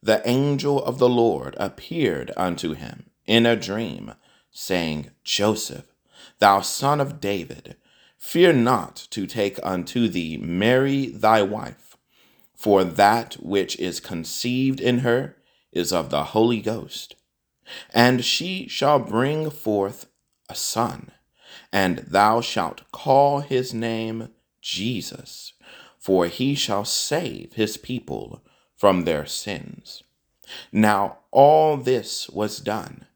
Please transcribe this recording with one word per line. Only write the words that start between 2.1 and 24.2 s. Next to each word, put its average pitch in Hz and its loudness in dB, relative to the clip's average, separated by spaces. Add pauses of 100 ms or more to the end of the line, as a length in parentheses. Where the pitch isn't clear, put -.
unto 87 -4
him - -14 (200)
in 117 4
a 117 4
dream, 82 -8 (380)
saying, 80 -4 (120)
"Joseph, - -4 (460)
thou 98 6
son 143 0
of 139 -4
David, 98 -8 (400)
fear 175 4
not 120 2 (160)
to 98 -6
take 101 -2
unto 95 -2
thee 80 -6
Mary 127 0
thy 110 4
wife, - -6 (560)
for 98 4
that 101 4
which 98 -2
is 87 -6
conceived 123 -4
in 123 2
her 123 -2 (340)
is 87 -2
of 78 0
the 73 0
Holy 113 2
Ghost. - -8 (760)
And 123 4
she - -4
shall 143 2
bring 139 -2
forth 104 -4 (420)
a - -14
son, - -4 (600)
and 92 2
thou 107 4
shalt - -6
call 143 2
his 127 -4
name 113 -6 (320)